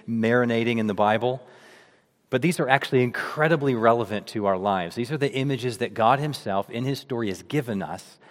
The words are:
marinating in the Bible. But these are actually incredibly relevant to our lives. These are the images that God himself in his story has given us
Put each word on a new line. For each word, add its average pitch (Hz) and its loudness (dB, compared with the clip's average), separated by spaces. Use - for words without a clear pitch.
marinating 117 2
in 110 0
the 104 -2
Bible. 110 2
But 127 0
these 175 0
are 143 0
actually 131 4
incredibly 143 0
relevant 110 2
to 104 -4
our 95 2
lives. 92 -2
These 120 -4
are 156 -2
the 139 -2
images 127 -4
that 104 -4
God 117 4
himself 120 -4
in 120 -6
his 135 -4
story 117 -6
has 92 -6
given 117 -4
us 85 -12